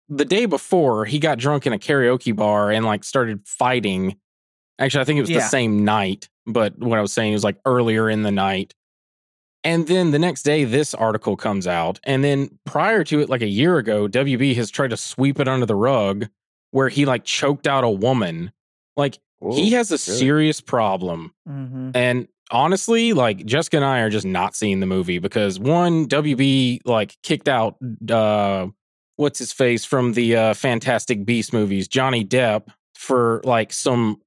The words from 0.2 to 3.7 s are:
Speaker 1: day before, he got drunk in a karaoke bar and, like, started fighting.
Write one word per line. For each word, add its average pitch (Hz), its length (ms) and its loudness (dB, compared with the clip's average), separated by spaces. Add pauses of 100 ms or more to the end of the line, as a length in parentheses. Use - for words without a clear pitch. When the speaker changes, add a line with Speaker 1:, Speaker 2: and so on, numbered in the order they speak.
Speaker 1:
day 202 220 0
before, 139 580 2
he 135 140 -2
got 143 200 0
drunk 143 280 0
in 127 80 0
a 101 40 -4
karaoke 127 560 2
bar 104 360 2
and, 110 160 2
like, 104 180 -2
started 113 420 -2
fighting. 101 680 -2 (600)